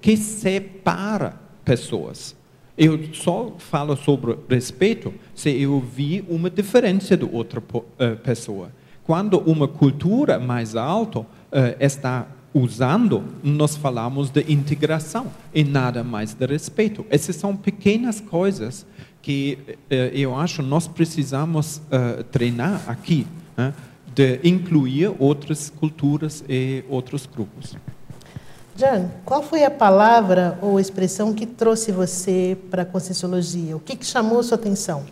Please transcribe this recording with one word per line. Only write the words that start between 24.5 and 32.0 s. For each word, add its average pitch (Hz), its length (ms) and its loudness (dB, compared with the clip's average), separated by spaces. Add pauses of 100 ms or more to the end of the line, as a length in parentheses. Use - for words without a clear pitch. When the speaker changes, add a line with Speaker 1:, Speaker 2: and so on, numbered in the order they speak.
Speaker 1:
outras 147 520 0
culturas 151 800 -2
e 131 400 -2
outros 135 380 -6
grupos. - 480 -12 (1000)
Speaker 2:
Jean, 214 340 2 (140)
qual 285 180 0
foi 294 220 2
a 277 60 4
palavra 196 920 6
ou 202 180 4
expressão 196 540 0
que 214 120 -4
trouxe 220 460 0
você 185 640 0 (140)